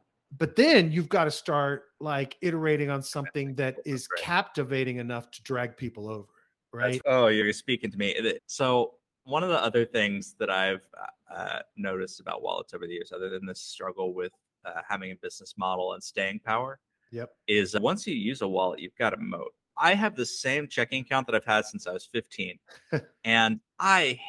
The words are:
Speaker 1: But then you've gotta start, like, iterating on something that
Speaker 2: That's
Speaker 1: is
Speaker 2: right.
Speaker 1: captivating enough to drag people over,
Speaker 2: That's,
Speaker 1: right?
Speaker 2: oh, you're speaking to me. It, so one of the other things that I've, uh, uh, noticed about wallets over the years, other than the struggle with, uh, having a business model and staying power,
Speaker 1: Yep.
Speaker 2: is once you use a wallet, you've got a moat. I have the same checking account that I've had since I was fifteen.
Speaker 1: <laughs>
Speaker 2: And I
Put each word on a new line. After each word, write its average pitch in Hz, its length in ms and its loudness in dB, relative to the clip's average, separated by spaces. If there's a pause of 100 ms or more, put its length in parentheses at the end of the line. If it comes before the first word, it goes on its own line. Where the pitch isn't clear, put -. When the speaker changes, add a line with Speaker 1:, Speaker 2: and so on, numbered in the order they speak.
(360)
Speaker 1:
But - 200 -2
then 220 360 8
you've 160 160 0
gotta 165 220 4
start, 143 680 -2
like, 143 420 -4
iterating 156 480 2
on 139 120 -2
something 139 520 -6
that 131 220 0
Speaker 2:
That's - 120 -10
Speaker 1:
is 131 220 -4
Speaker 2:
right. 87 100 -4
Speaker 1:
captivating 131 760 0
enough 120 320 -6
to - 120 -18
drag 123 320 -4
people 113 360 -10
over, 104 180 -10 (460)
Speaker 2:
That's, 120 100 -4 (120)
Speaker 1:
right? 131 100 -6
Speaker 2:
oh, 127 220 6
you're 107 260 4
speaking 117 360 -2
to 98 60 -10
me. 101 140 0
It, - 360 0
so 123 520 2 (260)
one 143 180 0
of 185 60 -2
the 147 140 2
other 117 240 4
things 101 480 0
that 101 160 -2
I've, 95 420 0
uh, - 400 -16
uh, 90 300 -8 (140)
noticed 95 440 -6
about - 220 -8
wallets 90 320 -6
over 90 120 -10
the 85 60 -10
years, 87 200 -10
other 92 180 -6
than 95 160 -8
the 92 80 -8
struggle 92 580 -8
with, 90 200 -4 (340)
uh, 85 200 -8
having 95 260 -6
a 90 40 -14
business - 400 -14
model 92 380 -2
and 92 80 -14
staying 98 380 -4
power, 123 380 -2 (320)
Speaker 1:
Yep. 117 240 -10 (120)
Speaker 2:
is 104 320 2
once 156 280 0
you 175 80 -2
use 117 280 -2
a 98 60 -2
wallet, 92 320 0
you've 87 160 -12
got 107 180 0
a - 20 -8
moat. - 380 -8 (240)
I 170 160 6
have 208 200 0
the 123 120 -2
same 139 420 -2
checking 131 340 -2
account 135 240 0
that 113 100 0
I've - 80 2
had 107 200 4
since - 220 -10
I 90 60 -6
was 92 120 -8
fifteen. 98 540 -6 (340)
Speaker 1:
<laughs> - 220 -4 (100)
Speaker 2:
And 113 360 4 (180)
I 170 500 4